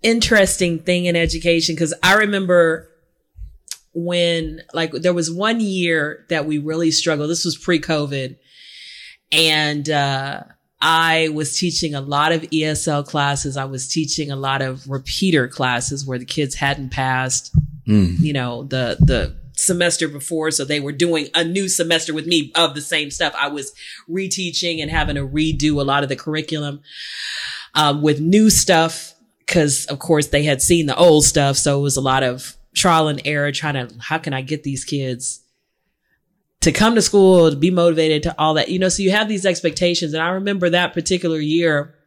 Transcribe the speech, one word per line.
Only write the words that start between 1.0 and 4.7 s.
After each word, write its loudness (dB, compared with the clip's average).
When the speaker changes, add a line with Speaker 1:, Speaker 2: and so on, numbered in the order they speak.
Speaker 1:
in 2
education, 0
'cause -2
I 4
remember 2
when, -2